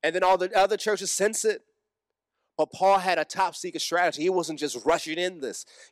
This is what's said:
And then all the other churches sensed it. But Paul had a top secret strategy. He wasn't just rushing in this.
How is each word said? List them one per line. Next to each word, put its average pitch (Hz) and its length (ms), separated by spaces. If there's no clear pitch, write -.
And 160 140
then 185 80
all 185 140
the 185 200
other 196 200
churches 202 340
sensed 214 340
it. 214 200
But 151 140
Paul 196 280
had 180 200
a 151 60
top 185 300
secret 170 260
strategy. 170 400
He 175 80
wasn't 160 300
just 123 260
rushing 160 320
in 180 240
this. 110 240